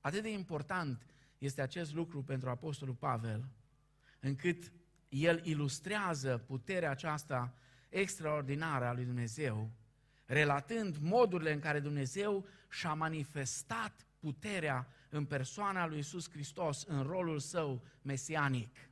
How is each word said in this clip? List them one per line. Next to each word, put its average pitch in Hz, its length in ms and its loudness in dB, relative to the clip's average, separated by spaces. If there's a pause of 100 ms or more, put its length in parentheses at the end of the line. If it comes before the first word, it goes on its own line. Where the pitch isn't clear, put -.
Atât 170 200 0
de 220 100 -2
important 170 720 -2 (320)
este 139 240 -4
acest 147 320 -2
lucru 160 300 -2
pentru 131 260 -2
Apostolul 135 460 -4
Pavel, 117 540 0 (680)
încât 170 520 0 (380)
el 165 360 4
ilustrează 151 920 0
puterea 147 520 -2
aceasta 135 640 -2 (360)
extraordinară 151 960 0
a 120 80 2
lui 123 120 -2
Dumnezeu, 117 680 0 (540)
relatând 147 720 2
modurile 175 560 6
în 147 60 0
care 147 200 2
Dumnezeu 185 680 0 (220)
și-a 156 240 -2
manifestat 160 1120 -4 (120)
puterea 151 680 -2 (220)
în 151 160 -2
persoana 180 600 0
lui 156 120 -2
Iisus 151 320 -6
Hristos, 147 540 -4
în 139 200 0
rolul 165 360 0
său 143 440 -2 (180)
mesianic. 139 760 0 (140)